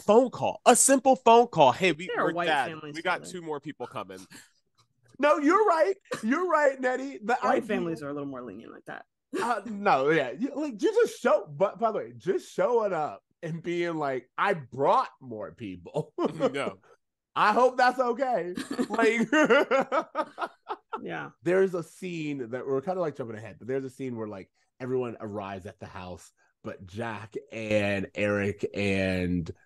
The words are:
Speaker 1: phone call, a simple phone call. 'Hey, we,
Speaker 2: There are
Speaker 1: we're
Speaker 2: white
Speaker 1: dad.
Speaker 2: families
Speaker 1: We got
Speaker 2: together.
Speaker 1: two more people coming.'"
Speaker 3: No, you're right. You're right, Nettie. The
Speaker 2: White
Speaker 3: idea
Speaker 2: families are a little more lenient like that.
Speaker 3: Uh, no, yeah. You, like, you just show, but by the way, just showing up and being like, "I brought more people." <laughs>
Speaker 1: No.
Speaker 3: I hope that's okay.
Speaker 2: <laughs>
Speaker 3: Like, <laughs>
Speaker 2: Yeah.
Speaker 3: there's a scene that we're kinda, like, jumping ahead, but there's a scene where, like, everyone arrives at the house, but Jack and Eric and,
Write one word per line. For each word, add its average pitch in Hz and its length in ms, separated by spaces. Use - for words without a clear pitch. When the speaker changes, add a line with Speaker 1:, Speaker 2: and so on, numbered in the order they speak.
Speaker 1:
phone 226 280
call, - 360
a 247 100
simple 262 400
phone 233 320
call. 139 240
'Hey, 180 200
we, 170 160
Speaker 2:
There 480 140
are - 40
Speaker 1:
we're 160 80
Speaker 2:
white 170 120
Speaker 1:
dad. 143 220
Speaker 2:
families 151 260
Speaker 1:
We 165 80
got 175 220
Speaker 2:
together. 170 80
Speaker 1:
two 180 100
more 156 160
people 135 280
coming.'" 95 340
Speaker 3:
No, 294 200
you're 349 280
right. 359 280
You're 294 260
right, 294 300
Nettie. 254 460
The 240 160
Speaker 2:
White 247 160
Speaker 3:
idea 233 60
Speaker 2:
families 175 400
are 143 80
a - 20
little 143 160
more 127 140
lenient 113 300
like - 120
that. - 220
Speaker 3:
Uh, 220 240
no, 190 440
yeah. 139 280
You, 247 160
like, 262 280
you 403 100
just 440 280
show, 277 300
but 190 300
by 226 100
the 208 80
way, 120 200
just - 340
showing 214 400
up 143 300
and 160 160
being 170 360
like, 135 420
"I 190 160
brought 156 540
more 113 300
people." 95 680
<laughs> 160 340
Speaker 1:
No. 117 260
Speaker 3:
I 196 200
hope 247 240
that's 247 200
okay. 240 540
Speaker 2:
<laughs> 233 180
Speaker 3:
Like, 226 420
<laughs> 294 1700
Speaker 2:
Yeah. 160 280
Speaker 3:
there's 185 320
a 170 80
scene 151 680
that 127 160
we're 135 160
kinda, 185 180
like, 156 160
jumping 113 200
ahead, 107 220
but 104 100
there's 135 160
a 131 60
scene 127 260
where, 110 120
like, 98 220
everyone 123 400
arrives 101 460
at 98 140
the 101 60
house, 90 440
but 101 240
Jack 107 480
and 104 640
Eric 101 600
and, 92 760